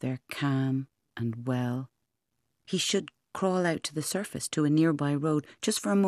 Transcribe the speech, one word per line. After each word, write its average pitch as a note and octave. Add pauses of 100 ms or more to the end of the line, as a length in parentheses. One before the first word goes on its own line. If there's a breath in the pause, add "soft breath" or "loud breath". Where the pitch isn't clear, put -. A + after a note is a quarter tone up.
they're C3 (100)
calm C3+ (280)
and A#2
well. B2 (760)
He F#3
should - (260)
crawl F#3
out E3
to D3+
the D#3 (120)
surface F#3
to D#3
a D3
nearby D3
road D3+ (140 loud breath)
just -
for G#3
a G3+